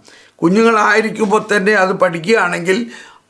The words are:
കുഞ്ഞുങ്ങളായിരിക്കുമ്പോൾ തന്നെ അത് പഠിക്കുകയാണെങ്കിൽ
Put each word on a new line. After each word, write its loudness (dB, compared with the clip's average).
കുഞ്ഞുങ്ങളായിരിക്കുമ്പോൾ 2
തന്നെ 0
അത് 0
പഠിക്കുകയാണെങ്കിൽ 0